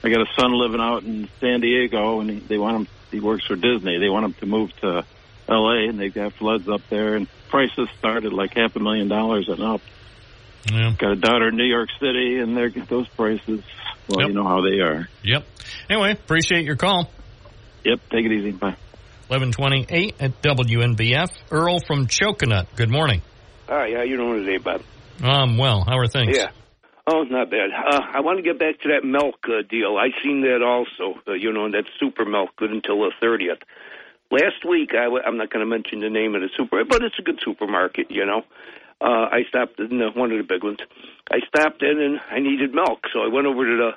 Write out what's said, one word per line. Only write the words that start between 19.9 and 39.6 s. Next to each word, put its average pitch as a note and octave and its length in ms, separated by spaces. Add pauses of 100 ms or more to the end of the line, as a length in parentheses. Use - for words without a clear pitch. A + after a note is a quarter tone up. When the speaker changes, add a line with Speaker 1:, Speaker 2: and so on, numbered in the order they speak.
Speaker 2:
at C3+ 240
W B2+ 400
N A#2+ 100
B A2+ 220
F. F3 160 (180)
Earl E3+ 300
from C#3+ 260
Choconut. A#2 680
Good A2+ 160
morning. C3 320 (440)
Speaker 3:
Hi. C3+ 280
How A#2+ 80
you C3 140
doing A#2 280
today, F#2+ 120
Bob? F2+ 260 (360)
Speaker 2:
I'm B2+ 380
well. A#2 260
How B2 140
are B2 100
things? B2+ 300
Speaker 3:
Yeah. G#2 140 (560)
Oh, D#3+ 160
not B2+ 260
bad. G#2 240
Uh, C#3+ 280 (120)
I C#3 60
want E3 180
to F#3 60
get E3 160
back D#3 220
to C#3+ 80
that C#3 140
milk, C3+ 420
uh, A2+ 220
deal. G#2 300
I A#2+ 120 (140)
seen C#3 180
that B2+ 200
also, A#2+ 680
uh, G#2 60
you G2+ 180
know, G#2+ 200
that G2+ 140 (140)
super C3+ 240
milk G2+ 320
good A2 140
until G#2 300
the G2 200
thirtieth. G2 380 (720)
Last D#3+ 340
week, E3+ 300
I A#2+ 120
w-, B2 200
I'm A#2 120
not A2 120
gonna A2 160
mention A2 360
the G#2+ 100
name A2 240
of F#2+ 60
the F#2 140
super, - 300
but A#3 180
it's A3 140
a F#3 60
good - 200
supermarket, - 680
you G2 160
know. G#2 160 (580)
Uh, A#2 240
I A#2 240
stopped B2 300